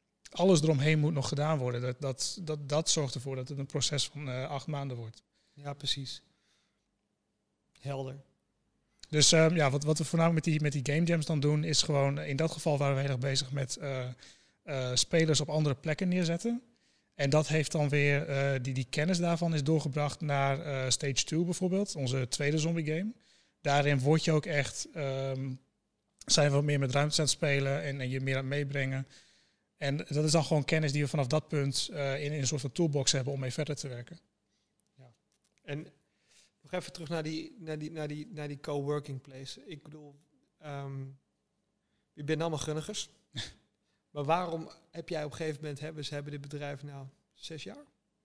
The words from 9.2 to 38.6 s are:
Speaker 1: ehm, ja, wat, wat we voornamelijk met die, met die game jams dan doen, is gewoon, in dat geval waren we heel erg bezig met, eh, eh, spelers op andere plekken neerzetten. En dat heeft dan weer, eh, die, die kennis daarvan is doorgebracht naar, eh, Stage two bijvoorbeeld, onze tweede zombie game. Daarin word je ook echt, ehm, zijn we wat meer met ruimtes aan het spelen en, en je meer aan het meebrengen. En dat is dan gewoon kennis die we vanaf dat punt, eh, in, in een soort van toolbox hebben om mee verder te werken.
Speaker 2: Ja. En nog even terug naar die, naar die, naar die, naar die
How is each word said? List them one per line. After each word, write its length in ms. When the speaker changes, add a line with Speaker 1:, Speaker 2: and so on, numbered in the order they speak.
Speaker 1:
ehm, 220
ja, 160
wat, 140
wat 140
we 60
voornamelijk 420
met 80
die, 80
met 100
die 100
game 120
jams 200
dan 140
doen, 240
is 180
gewoon, 380
in 160
dat 160
geval 260
waren 160
we 60
heel 100
erg 80
bezig 340
met, 240
eh, 320
eh, 320
spelers 460
op 80
andere 260
plekken 340
neerzetten. 540
En 160
dat 180
heeft 240
dan 160
weer, 400
eh, 340
die, 120
die 160
kennis 280
daarvan 360
is 100
doorgebracht 560
naar, 400
eh, 300
Stage 340
two 200
bijvoorbeeld, 520
onze 320
tweede 300
zombie 280
game. 260
Daarin 380
word 260
je 80
ook 140
echt, 480
ehm, 580
zijn 220
we 60
wat 100
meer 140
met 120
ruimtes 280
aan 60
het 100
spelen 480
en, 180
en 80
je 120
meer 160
aan 40
het 100
meebrengen. 560
En 200
dat 280
is 80
dan 120
gewoon 200
kennis 280
die 100
we 60
vanaf 180
dat 220
punt, 440
eh, 320
in, 80
in 80
een 60
soort 140
van 120
toolbox 400
hebben 200
om 80
mee 120
verder 240
te 120
werken. 320
Speaker 2:
Ja. 200
En 240
nog 120
even 200
terug 160
naar 140
die, 360
naar 200
die, 120
naar 180
die, 240
naar 160
die 120